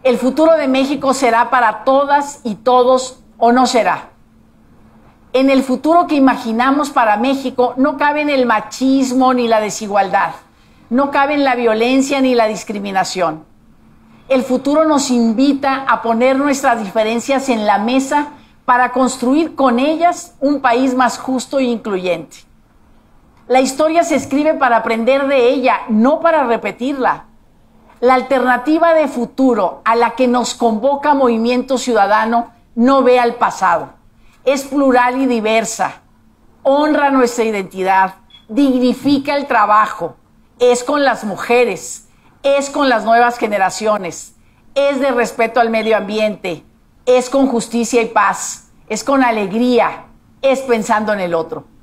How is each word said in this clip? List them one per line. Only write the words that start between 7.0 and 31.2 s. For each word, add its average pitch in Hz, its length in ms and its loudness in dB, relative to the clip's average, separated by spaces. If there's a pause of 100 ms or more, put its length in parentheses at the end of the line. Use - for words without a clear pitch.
México 262 600 -2
no 285 200 0
caben 294 320 0
el 262 160 0
machismo 254 880 0
ni 240 140 0
la 220 120 2
desigualdad, 196 760 -2 (560)
no 277 180 0
caben 285 340 0
la 254 120 0
violencia 254 680 0
ni 254 140 2
la 226 100 2
discriminación. 190 1000 -4 (840)
El 262 140 2
futuro 285 440 0
nos 285 260 0
invita 269 760 0
a 233 140 0
poner 233 340 0
nuestras 269 480 0
diferencias 226 640 -2
en 220 200 -2
la 202 100 2
mesa 269 520 -2 (360)
para 247 260 2
construir 254 640 0
con 254 240 2
ellas 320 640 -2
un 277 220 0
país 254 340 0
más 254 240 0
justo 262 400 -4
e 269 60 0
incluyente. 185 720 -4 (1120)
La 254 140 4
historia 311 420 0
se 330 120 -2
escribe 294 400 0
para 247 220 2
aprender 233 500 0
de 254 220 2
ella, 254 400 0
no 247 320 2
para 320 240 2
repetirla. 226 800 -4 (760)
La 254 160 4
alternativa 269 800 2
de 302 120 2
futuro 233 800 -2
a 226 100 2
la 233 200 0
que 254 120 0
nos 240 280 -2
convoca 269 580 0
Movimiento 247 640 0